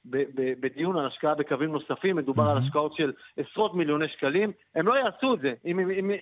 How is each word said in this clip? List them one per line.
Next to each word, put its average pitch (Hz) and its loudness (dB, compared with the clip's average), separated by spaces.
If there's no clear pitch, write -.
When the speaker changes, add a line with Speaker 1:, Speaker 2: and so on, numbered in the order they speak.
Speaker 1:
ב-, 127 -6
ב-, 131 0
בדיון 156 -2
על 139 0
השקעה 151 -2
בקווים 147 -2
נוספים, 151 -2
מדובר 135 0
על 147 4
Speaker 2:
מהמם. 131 2
Speaker 1:
השקעות 151 0
של 143 0
עשרות 190 -2
מיליוני 156 2
שקלים. 180 0
הם 160 0
לא 240 4
יעשו 262 2
את 170 0
זה, 131 0
אם, 175 0
אם, 185 0
אם, 190 -2